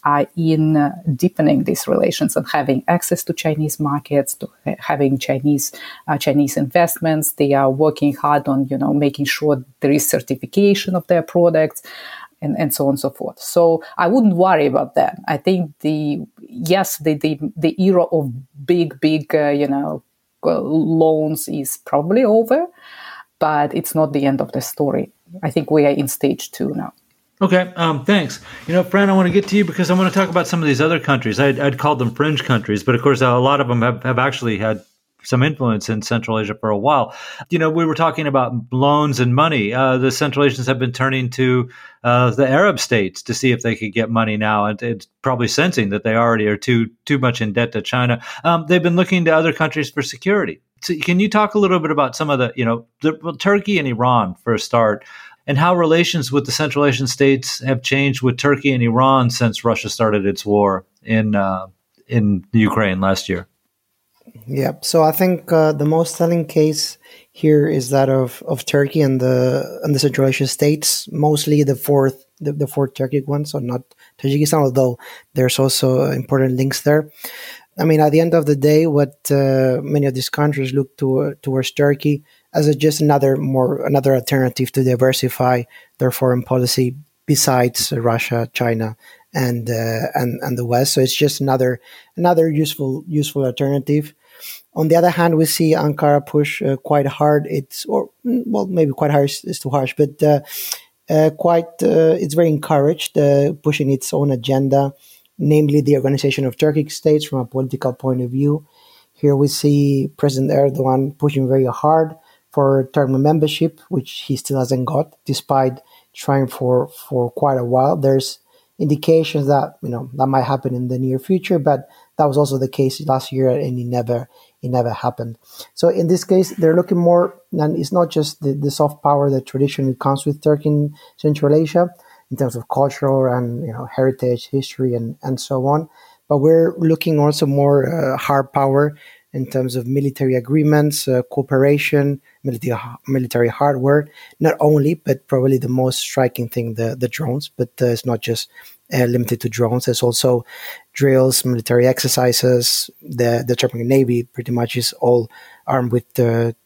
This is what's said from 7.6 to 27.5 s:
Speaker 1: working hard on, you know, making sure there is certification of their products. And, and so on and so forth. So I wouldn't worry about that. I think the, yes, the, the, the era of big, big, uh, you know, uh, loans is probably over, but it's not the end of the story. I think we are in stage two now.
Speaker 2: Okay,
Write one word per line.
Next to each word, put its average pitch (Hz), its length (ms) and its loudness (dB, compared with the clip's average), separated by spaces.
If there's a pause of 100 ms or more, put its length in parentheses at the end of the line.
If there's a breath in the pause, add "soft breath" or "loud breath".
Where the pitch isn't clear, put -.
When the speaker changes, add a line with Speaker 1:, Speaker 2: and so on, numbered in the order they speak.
Speaker 1:
working 147 440 0
hard 147 320 0
on, 135 220 0
you 139 80 -4
know, 139 160 -2
making 143 340 0
sure 143 380 -2 (140)
there 139 140 2
is 143 180 0
certification 190 880 0
of 170 100 -4
their 170 160 2
products. 160 600 2 (600 loud breath)
And, 143 160 -4
and 143 140 -2
so 139 140 -2
on 139 60 2
and 139 60 -2
so 139 120 -4
forth. - 280 -12
So 165 460 2 (140 loud breath)
I 180 80 2
wouldn't 214 280 4
worry 175 300 2
about 143 300 -2
that. - 340 -2
I 151 80 -2
think 175 440 -2
the, 151 420 -4 (180)
yes, 185 560 -2
the, 156 160 -2
the, 151 260 -2 (160)
the 160 240 -2
era 180 260 4
of 147 280 -2 (320)
big, 165 340 -2
big, 156 360 -2
uh, 147 160 2
you 143 180 0
know, 147 340 -4 (400)
uh, - 160 0
loans 160 880 0
is - 360 -8
probably 180 400 0
over, 226 420 2 (720 loud breath)
but 151 340 0
it's - 200 -6
not 151 200 0
the 139 100 0
end 139 160 0
of - 120 -4
the 135 100 -4
story. - 500 -4 (300)
I 156 80 -4
think 151 200 -4
we 151 140 4
are 143 60 4
in 139 180 -2
stage - 420 -4
two - 200 -6
now. - 240 -8 (480)
Speaker 2:
Okay, 180 340 0